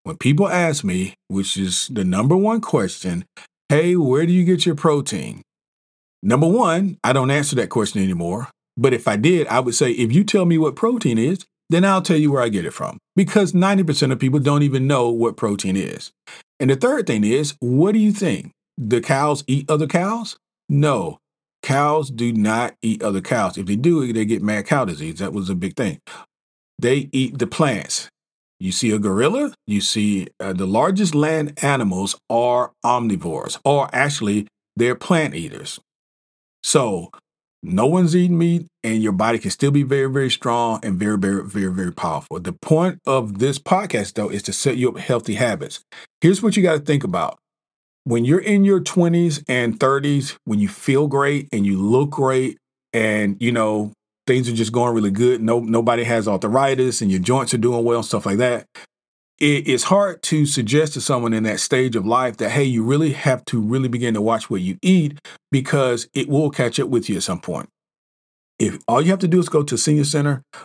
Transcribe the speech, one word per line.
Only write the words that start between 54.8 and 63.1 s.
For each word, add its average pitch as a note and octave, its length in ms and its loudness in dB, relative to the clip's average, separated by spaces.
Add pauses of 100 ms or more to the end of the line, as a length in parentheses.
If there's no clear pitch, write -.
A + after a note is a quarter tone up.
really G#2 160 0
good, A#2 300 2
no, A#2 200 0
nobody A#2 440 0
has A2+ 240 0
arthritis B2+ 720 0
and G2+ 100 0
your F#2+ 80 2
joints B2 360 0
are B2 40 0
doing A#2 240 0
well A#2 160 2
and A2 60 -4
stuff G#2+ 220 -4
like G2+ 100 -2
that, B2 300 0 (720)
it, D3 280 2
it's B2+ 180 0
hard G3 400 0
to D3+ 200 2
suggest C#3+ 480 0
to B2+ 80 -8
someone A#2+ 320 -2
in A2 120 0
that G#2+ 160 -2
stage C3 360 0
of G2 100 -4
life A#2+ 300 0
that, G#2+ 140 -2
hey, C#3 140 0
you A#2+ 180 0
really C#3+ 300 0